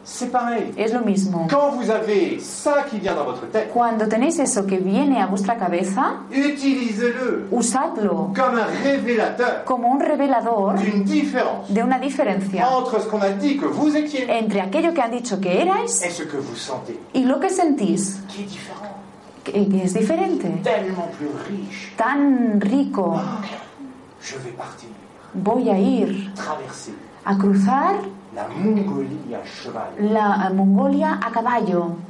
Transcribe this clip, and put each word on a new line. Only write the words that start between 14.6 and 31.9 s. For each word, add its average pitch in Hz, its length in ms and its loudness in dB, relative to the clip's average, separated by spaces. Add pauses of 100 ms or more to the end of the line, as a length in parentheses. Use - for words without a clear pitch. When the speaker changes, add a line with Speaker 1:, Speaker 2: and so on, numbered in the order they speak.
Speaker 2:
aquello 320 320 0
que 294 80 0
han 233 100 0
dicho 233 280 -4
que 190 100 -2
erais 349 360 2
Speaker 1:
et 180 240 -2
ce 160 140 -6
que 143 140 -6
vous 117 180 -8
sentez, - 420 -8 (160)
Speaker 2:
y 262 120 2
lo 262 140 2
que 381 100 0
sentís, 311 800 0
Speaker 1:
qui - 140 -12
est - 20 -8
différent, - 500 -14 (480)
Speaker 2:
que, - 80 -8
que 196 320 2
es 180 100 0
diferente, 330 520 0 (180)
Speaker 1:
tellement 190 540 -2
plus 147 100 -6 (220)
riche. - 480 -10
Speaker 2:
tan 240 640 4
rico. 196 580 2
Speaker 1:
Ah, - 240 -4 (800)
je - 160 -12
vais 151 200 -10
partir, - 320 -14 (460)
Speaker 2:
Voy 220 340 0
a 196 80 4
ir 208 580 2
Speaker 1:
traverser - 580 -10 (320)
Speaker 2:
a 196 100 2
cruzar 202 580 4 (420)
Speaker 1:
la - 120 -8
Mongolie 139 880 -2
à 98 100 -10
cheval. 110 440 -10 (100)
Speaker 2:
la 208 520 2
Mongolia 269 760 4
a - 60 -4
caballo. 185 640 0 (140)